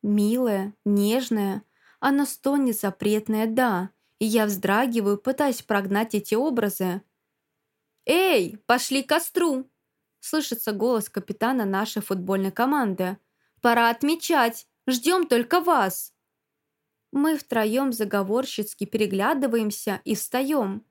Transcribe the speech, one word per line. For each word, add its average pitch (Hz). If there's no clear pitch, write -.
Милое, 208
нежное. 208
Оно 277
стонет 269
запретное 214
"да". 220
И 220
я 220
вздрагиваю, 202
пытаясь 269
прогнать 202
эти 208
образы. 208
"Эй, 302
пошли 262
к -
костру!" 311
Слышится -
голос 214
капитана 220
нашей 196
футбольной 190
команды. 202
"Пора 233
отмечать! 277
Ждем 311
только 247
вас!" 269
Мы 294
втроем 240
заговорщицки 208
переглядываемся 214
и -
встаем. 247